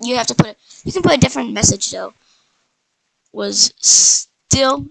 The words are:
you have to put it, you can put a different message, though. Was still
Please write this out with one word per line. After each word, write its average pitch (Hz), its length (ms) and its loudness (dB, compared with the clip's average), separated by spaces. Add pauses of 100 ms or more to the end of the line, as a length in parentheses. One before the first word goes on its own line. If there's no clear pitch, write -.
you 247 160 -4
have 226 120 -2
to - 60 -4
put - 120 2
it, 208 120 -18 (260)
you - 80 -6
can 359 100 -2
put 349 120 4
a 262 60 2
different 247 320 -2
message, 202 380 -2
though. 185 240 -10 (1160)
Was 202 460 -2
still - 1120 0